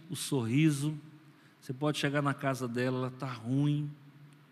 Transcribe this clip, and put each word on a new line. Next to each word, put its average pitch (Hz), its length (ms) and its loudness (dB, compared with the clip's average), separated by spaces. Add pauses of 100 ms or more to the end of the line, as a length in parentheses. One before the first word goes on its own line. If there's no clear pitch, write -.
o 160 60 -6
sorriso. 143 840 2 (640)
Você - 100 -12
pode 147 280 -2
chegar 143 220 0
na 139 120 2
casa 131 340 -2
dela, 127 300 0
ela 127 140 -2
tá 127 200 -8
ruim. 143 580 0 (640)